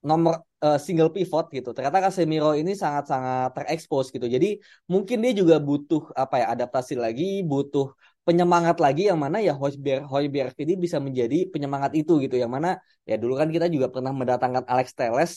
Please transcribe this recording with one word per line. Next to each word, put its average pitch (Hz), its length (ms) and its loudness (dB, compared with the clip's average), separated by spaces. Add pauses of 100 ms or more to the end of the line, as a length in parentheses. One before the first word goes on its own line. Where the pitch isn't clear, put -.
nomor, 165 400 2 (200)
eh, 147 160 4
single 160 360 2
pivot 165 320 -2
gitu. 123 280 -8
Ternyata 143 280 0
Casemiro 156 480 2
ini 156 240 0
sangat-sangat 131 800 -2
terekspos 143 560 -4
gitu. 120 160 -4
Jadi 170 320 2 (280)
mungkin 196 360 0
dia 254 160 2
juga 165 160 8
butuh 143 560 -2
apa 131 320 0
ya, - 80 0
adaptasi 123 480 -4
lagi, 156 400 -2
butuh 139 560 -2 (280)
penyemangat 175 600 4
lagi 147 240 4
yang 170 120 2
mana 156 200 -2
ya 185 160 2
Højbjerg, 139 520 -2
Højbjerg 139 560 -2
ini 170 100 0 (100)
bisa 165 160 -4
menjadi 135 520 0
penyemangat 139 440 -4
itu 151 280 4
gitu. 127 120 -2
Yang 120 200 0
mana 165 140 0 (380)
ya 110 80 0
dulu 120 240 -2
kan 156 80 2
kita 165 200 0
juga 135 200 0
pernah 131 240 -6
mendatangkan 127 560 0
Alex 127 280 2
Telles 135 400 0